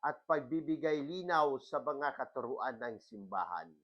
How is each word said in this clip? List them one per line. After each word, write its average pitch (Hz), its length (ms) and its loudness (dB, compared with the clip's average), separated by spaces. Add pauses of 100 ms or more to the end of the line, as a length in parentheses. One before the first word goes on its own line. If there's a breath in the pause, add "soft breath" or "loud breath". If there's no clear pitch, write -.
at 147 160 -2
pagbibigay 151 800 2
linaw 156 560 2
sa 139 240 -4
mga 139 320 0
katuruan 123 640 -4
ng 120 240 -6
simbahan. 92 640 -6 (180)